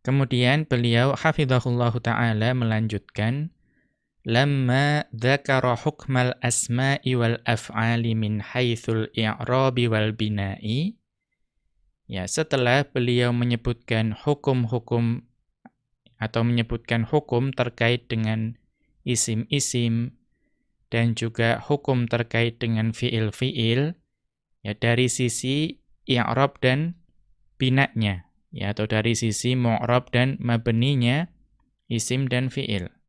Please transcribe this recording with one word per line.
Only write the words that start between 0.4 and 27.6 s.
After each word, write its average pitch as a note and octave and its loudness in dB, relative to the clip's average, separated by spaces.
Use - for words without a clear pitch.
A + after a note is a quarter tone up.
beliau A#2+ 2
hafizahullahu B2 0
ta'ala A#2 0
melanjutkan, A2 -2
"Lamma C3+ 2
dzakara C3 0
hukmal B2+ -2
asma'i B2+ -2
wal A#2 0
af'ali A2+ -2
min G#2+ -2
haitsul A2+ -2
i'rabi A#2+ 0
wal G#2+ 2
bina'i." G#2+ -2
Ya, F#2 -6
setelah C3+ 2
beliau B2 0
menyebutkan A#2 -2
hukum-hukum A#2+ -2
atau A2+ -2
menyebutkan A#2 0
hukum C3+ 0
terkait A#2+ 0
dengan A2 -2
isim-isim A#2 -2
dan A#2 0
juga A2+ 0
hukum C3 0
terkait A#2 -2
dengan A2+ 0
fiil-fiil, A#2+ -2
ya, G2+ -6
dari A#2+ 2
sisi C3 -2
i'rab B2 0
dan D3 0
binanya, B2 0